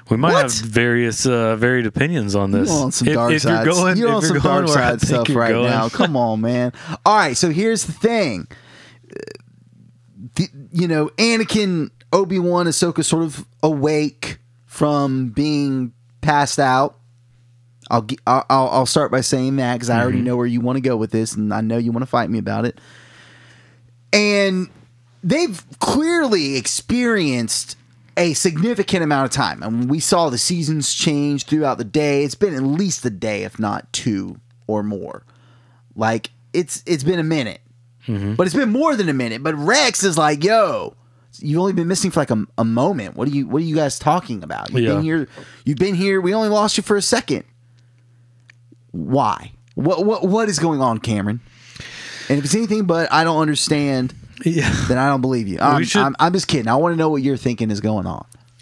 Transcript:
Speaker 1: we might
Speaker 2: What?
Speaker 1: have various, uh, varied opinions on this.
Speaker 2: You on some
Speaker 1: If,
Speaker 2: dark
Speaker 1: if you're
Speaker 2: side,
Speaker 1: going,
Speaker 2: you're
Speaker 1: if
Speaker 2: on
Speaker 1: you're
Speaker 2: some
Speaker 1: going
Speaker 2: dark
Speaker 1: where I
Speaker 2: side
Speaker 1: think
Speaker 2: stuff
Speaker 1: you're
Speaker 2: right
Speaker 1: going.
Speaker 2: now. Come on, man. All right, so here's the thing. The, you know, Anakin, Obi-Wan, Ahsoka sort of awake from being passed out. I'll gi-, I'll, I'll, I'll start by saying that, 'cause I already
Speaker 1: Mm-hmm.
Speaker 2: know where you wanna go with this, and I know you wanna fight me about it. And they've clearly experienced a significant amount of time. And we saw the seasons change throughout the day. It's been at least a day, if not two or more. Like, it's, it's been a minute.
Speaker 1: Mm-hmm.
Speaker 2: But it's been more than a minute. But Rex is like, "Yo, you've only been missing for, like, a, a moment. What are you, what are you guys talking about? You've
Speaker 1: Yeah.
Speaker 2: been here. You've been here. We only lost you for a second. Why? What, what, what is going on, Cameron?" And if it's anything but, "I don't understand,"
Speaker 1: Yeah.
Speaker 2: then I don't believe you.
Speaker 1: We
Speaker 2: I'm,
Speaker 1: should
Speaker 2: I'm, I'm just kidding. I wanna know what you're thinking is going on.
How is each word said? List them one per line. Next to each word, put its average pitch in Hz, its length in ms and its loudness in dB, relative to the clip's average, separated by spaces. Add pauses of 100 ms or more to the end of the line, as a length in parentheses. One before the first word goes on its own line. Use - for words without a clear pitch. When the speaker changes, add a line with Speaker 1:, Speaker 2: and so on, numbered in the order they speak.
(100)
Speaker 1:
we 113 60 4
might 160 160 2
Speaker 2:
What? - 100 4
Speaker 1:
have 127 120 -2
various, 117 720 0
uh, 117 280 2
varied 120 320 2
opinions 123 480 -2
on 101 160 2
this. 107 200 2
Speaker 2:
You 165 40 2
on 143 180 0
some 123 160 -2
Speaker 1:
If, 151 60 2
Speaker 2:
dark - 180 2
Speaker 1:
if 151 120 0
you're - 120 2
Speaker 2:
side, - 100 0
Speaker 1:
going, 185 320 2
Speaker 2:
you're 233 100 2
Speaker 1:
if 233 60 2
Speaker 2:
on 214 80 0
Speaker 1:
you're 160 60 2
Speaker 2:
some 151 120 2
Speaker 1:
going 139 240 2
Speaker 2:
dark - 20 0
Speaker 1:
where 147 180 4
I 120 60 2
Speaker 2:
side 117 100 -2
Speaker 1:
think - 80 0
Speaker 2:
stuff 120 200 0
Speaker 1:
you're 135 100 2
Speaker 2:
right 117 140 2
Speaker 1:
going. 120 180 2
Speaker 2:
now. 113 180 0
Come 147 280 0
on, 113 240 0
man. 123 320 0 (340)
All 208 100 6
right, 156 200 2
so 175 140 2
here's 214 340 0
the 165 80 -8
thing. 185 560 -2 (1900)
The, 190 120 -2 (240)
you 175 160 0
know, 156 280 0
Anakin, 208 720 0 (220)
Obi-Wan, 175 540 2
Ahsoka 165 380 0
sort 160 200 2
of 147 220 -8 (160)
awake 151 760 0 (280)
from 139 600 0
being 139 640 -2 (280)
passed 147 380 2
out. 135 380 2 (960)
I'll 117 120 2
gi-, 107 240 -8
I'll, 127 220 4
I'll, 131 220 4
I'll 131 160 2
start 147 240 0
by 127 100 2
saying 135 360 0
that, 123 220 0
'cause 120 120 -4
I 117 100 4
already 127 180 2
Speaker 1:
Mm-hmm. 123 80 0
Speaker 2:
know 123 100 0
where 120 100 0
you 120 140 0
wanna 127 200 0
go 127 160 0
with 110 140 -2
this, 110 240 -2
and 104 180 -2
I 104 80 -2
know 113 160 0
you 117 160 0
wanna 120 140 -2
fight 117 240 0
me 113 80 -2
about 107 260 -2
it. - 160 -6 (1300)
And 202 560 2 (540)
they've 233 400 0 (180)
clearly 254 760 0
experienced 165 1200 -2 (400)
a 170 180 2
significant 190 680 0
amount 143 240 2
of 120 60 -6
time. 82 300 -2
And 117 280 -2
we 156 100 0
saw 170 300 2
the 120 80 -2
seasons 156 560 -2
change 147 520 -2
throughout 151 320 0
the 117 60 -6
day. 143 400 0
It's 135 120 -6
been 196 180 0
at 131 80 -4
least 156 420 -2
a 123 60 -2
day, 104 320 -4
if 104 160 -8
not 104 340 -4
two 95 460 -4 (300)
or 107 160 -2
more. 101 400 -8 (720)
Like, 110 340 -2 (220)
it's, - 340 -4
it's 165 180 -2
been 180 140 0
a 160 60 -2
minute. 147 360 -4 (460)
Speaker 1:
Mm-hmm. 101 280 -2
Speaker 2:
But 175 120 2
it's 165 80 -2
been 254 160 2
more 285 240 2
than 202 140 0
a 151 60 0
minute. 120 280 -4
But 156 140 -2
Rex 190 480 2
is 180 140 0
like, 151 260 2
"Yo, 180 500 2 (460)
you've 147 180 -2
only 190 140 2
been 170 160 0
missing 185 220 -2
for, 160 100 0
like, 139 100 0
a, 110 140 0 (140)
a 113 60 0
moment. 120 520 0
What 127 120 -2
are - 20 -2
you, 139 180 -2
what 156 140 0
are - 20 -4
you 160 100 -4
guys 151 240 0
talking 147 460 -2
about? 76 260 -10
You've 127 140 0
Speaker 1:
Yeah. 107 100 2
Speaker 2:
been 101 80 0
here. 156 260 -2 (360)
You've 147 140 -2
been 190 160 0
here. 190 260 2
We 180 140 0
only 220 160 0
lost 208 260 2
you 208 60 0
for 208 140 0
a 196 60 0
second. - 420 -2 (1500)
Why? 104 600 -2 (220)
What, 165 300 0
what, 214 240 0
what 214 220 2
is 156 80 -2
going 156 240 0
on, 117 160 2
Cameron?" 104 420 -2 (880)
And 143 100 2
if 139 60 -2
it's 139 100 0
anything 214 300 0
but, 170 260 0
"I 156 140 4
don't 160 160 2
understand," 143 720 0 (320)
Speaker 1:
Yeah. 156 260 0 (180)
Speaker 2:
then 127 100 2
I 135 100 2
don't 135 140 0
believe 123 260 -2
you. 92 60 -4
Speaker 1:
We 82 80 -4
Speaker 2:
I'm, 147 220 4
Speaker 1:
should - 180 2
Speaker 2:
I'm, 135 160 0
I'm 170 160 2
just 190 120 -2
kidding. 131 220 0
I 233 80 4
wanna 175 200 2
know 160 120 2
what 147 140 0
you're 135 160 0
thinking 117 320 -2
is 101 100 -2
going 104 260 -2
on. - 200 -8 (360)